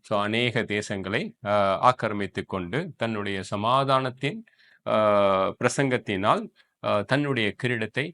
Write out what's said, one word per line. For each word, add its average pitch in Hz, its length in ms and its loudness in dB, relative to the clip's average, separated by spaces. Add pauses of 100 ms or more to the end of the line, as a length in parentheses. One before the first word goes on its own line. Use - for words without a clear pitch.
So, 101 200 -2
அநேக 117 400 0
தேசங்களை, 104 720 -4 (140)
ஆ, 101 340 2
ஆக்கிரமித்து 104 680 0
கொண்டு 98 520 -6
தன்னுடைய 104 460 -4
சமாதானத்தின், 131 1040 0 (420)
ஆ, 101 760 4
பிரசங்கத்தினால், 123 840 0 (340)
ஆ, 107 180 0
தன்னுடைய 127 600 0
கிரீடத்தை 123 500 -4